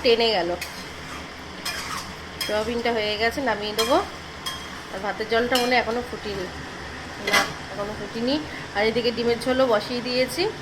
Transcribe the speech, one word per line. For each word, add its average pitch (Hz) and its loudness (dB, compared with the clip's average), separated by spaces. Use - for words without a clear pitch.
টেনে 233 6
গেল। 170 4
সয়াবিনটা 233 2
হয়ে 214 2
গেছে, 233 2
নামিয়ে 208 0
দেবো। 240 6
আর 190 -6
ভাতের 202 -2
জলটা 240 4
মনে 247 4
হয় 240 6
এখনও 233 0
ফুটিনি, 202 -4
না - 6
এখনও 202 -4
ফুটিনি। 233 0
আর 202 4
এদিকে 233 2
ডিমের 233 2
ঝোলও 262 4
বসিয়ে 240 2
দিয়েছি 254 0